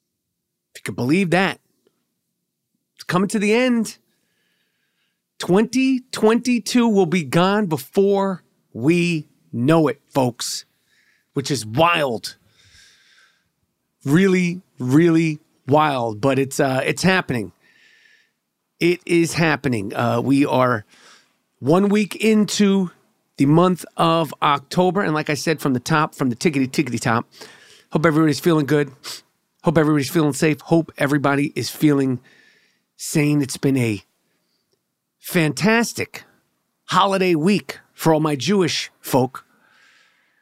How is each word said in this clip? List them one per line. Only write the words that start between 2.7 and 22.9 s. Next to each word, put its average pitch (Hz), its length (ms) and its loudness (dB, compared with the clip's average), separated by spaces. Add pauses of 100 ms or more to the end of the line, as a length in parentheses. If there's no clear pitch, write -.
It's - 100 -20
coming 185 240 0
to 226 100 -4
the 202 160 0
end. 240 420 0 (1400)
Twenty 247 600 0 (120)
twenty-two 240 760 0
will 196 200 2
be 165 180 -2
gone 185 400 2
before 196 800 -2 (320)
we 165 540 0 (220)
know 147 380 2
it, - 220 -8
folks, - 560 -4 (680)
which 139 180 -6
is 120 140 -6
wild. 139 720 -2 (1700)
Really, 180 560 2 (180)
really 156 640 2 (260)
wild, 127 540 0
but 135 180 2
it's, 135 200 -4
uh, 135 240 0
it's - 200 -4
happening. 143 500 -2 (1300)
It 170 240 0
is 170 300 0
happening. 131 600 -2
Uh, 120 280 -2
we 139 240 2
are 123 400 0 (720)
one 180 320 2
week 208 260 0
into 202 720 0 (460)